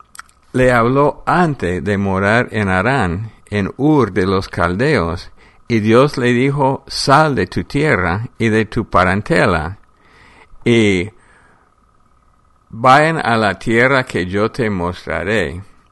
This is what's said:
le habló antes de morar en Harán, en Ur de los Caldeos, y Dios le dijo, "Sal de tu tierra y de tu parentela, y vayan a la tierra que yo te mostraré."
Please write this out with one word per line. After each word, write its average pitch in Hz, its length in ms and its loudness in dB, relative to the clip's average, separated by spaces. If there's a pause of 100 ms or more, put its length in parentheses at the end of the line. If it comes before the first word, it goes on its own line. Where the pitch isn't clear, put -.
(540)
le 127 180 4
habló 127 540 2
antes 135 580 0
de 101 140 -2
morar 101 540 0
en 107 180 -2
Harán, 98 600 -2 (180)
en 101 280 -2
Ur 135 360 2
de 92 120 0
los 95 220 -2
Caldeos, 90 840 -2 (360)
y 113 140 0
Dios 120 360 4
le 123 140 0
dijo, 135 560 -2
"Sal 143 480 2
de 92 120 -2
tu 95 180 -6
tierra 113 720 -2
y 113 120 0
de 107 160 2
tu - 240 -6
parentela, 95 920 0 (840)
y 104 460 2 (1600)
vayan 139 480 2
a 117 180 -2
la 104 240 0
tierra 127 460 2
que 92 200 -4
yo 101 240 -2
te 110 200 -4
mostraré." 87 920 -4 (300)